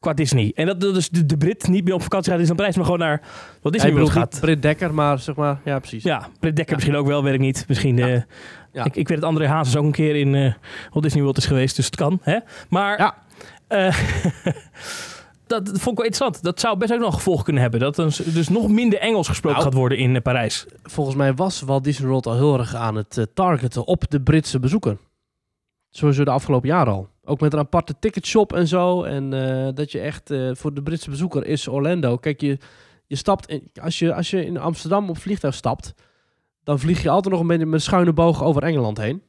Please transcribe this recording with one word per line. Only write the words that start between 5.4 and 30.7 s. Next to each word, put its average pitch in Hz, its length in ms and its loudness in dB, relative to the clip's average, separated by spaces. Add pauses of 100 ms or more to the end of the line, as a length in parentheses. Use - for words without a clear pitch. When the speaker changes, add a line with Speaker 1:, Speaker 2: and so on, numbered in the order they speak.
Speaker 2:
ja, 139 140 -2
precies. 113 240 -10
Speaker 1:
Ja, 151 160 0 (220)
Brit 160 160 0
Dekker 160 120 0
Speaker 2:
Ja. 165 60 0
Speaker 1:
misschien 147 220 0
ook 143 100 0
wel, 143 160 2
weet 139 120 2
ik 131 60 2
niet. 135 280 0
Misschien, 131 280 2
Speaker 2:
Ja. 123 120 4
Speaker 1:
eh, 120 140 2 (500)
Speaker 2:
Ja. 123 120 -6
Speaker 1:
ik, 135 120 -2
ik 156 120 -2
weet 156 120 0
dat 165 80 -2
André 156 180 0
Hazes 143 300 2
ook 147 80 2
een 151 80 2
keer 151 240 0
in, 139 180 2
eh, 135 180 2 (380)
Walt 151 120 -2
Disney 143 200 0
World 135 140 0
is - 100 -2
geweest, 135 300 0
dus 131 80 0
het - 120 -6
kan, 160 260 0
hè? 190 160 0 (300)
Maar, 202 300 0
Speaker 2:
Ja. - 160 2 (540)
Speaker 1:
eh, 190 280 2 (480)
<laughs> - 1000 -10
dat 220 220 -2
vond 196 80 -8
ik 208 200 -2
wel 233 100 -2
interessant. 233 360 -2
Dat 175 180 -2
zou 226 180 0
best 226 140 0
ook 240 80 0
nog 202 140 0
gevolg 170 280 0
kunnen 143 200 2
hebben. 117 180 2
Dat 143 180 0
er 156 180 0 (180)
dus 160 140 2
nog 208 200 2
minder 214 300 4
Engels 202 300 0
gesproken 147 300 0
Speaker 2:
Nou, 147 120 4
Speaker 1:
gaat 131 100 2
worden 127 180 2
in, 127 180 4
eh, 120 60 0
Parijs. 123 440 -2 (160)
Speaker 2:
volgens 135 340 -4
mij 139 180 4
was 185 260 -2
Walt 135 240 0
Disney 135 240 -2
World 131 180 0
al 117 80 -2
heel 135 240 4
erg 120 160 -4
aan 113 200 -2
het, 107 240 -4
eh, 113 60 2 (100)
targeten 147 520 0
op 180 240 0
de 143 100 0
Britse 147 400 2
bezoeker. 127 360 0 (920)
Sowieso 143 340 2
de 139 60 2
afgelopen 131 380 0
jaren 147 240 2
al. 98 160 -6 (160)
Ook 147 160 -4
met 151 120 2
een 151 60 0
aparte 151 400 -2
ticketshop 208 540 0
en 175 160 2
zo. 180 340 2
En, 135 300 -4
eh, 131 420 -2
dat 147 180 -6
je - 80 -6
echt, 147 300 -8
eh, 131 220 -2
voor 143 220 -6